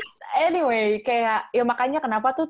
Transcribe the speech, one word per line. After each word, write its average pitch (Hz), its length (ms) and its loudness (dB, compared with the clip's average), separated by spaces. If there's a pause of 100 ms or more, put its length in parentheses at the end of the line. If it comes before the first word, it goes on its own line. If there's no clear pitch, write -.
(360)
Anyway, 240 640 2
kayak, 233 480 0
ya 240 160 0
makanya 247 340 0
kenapa 240 380 0
tuh 320 140 -2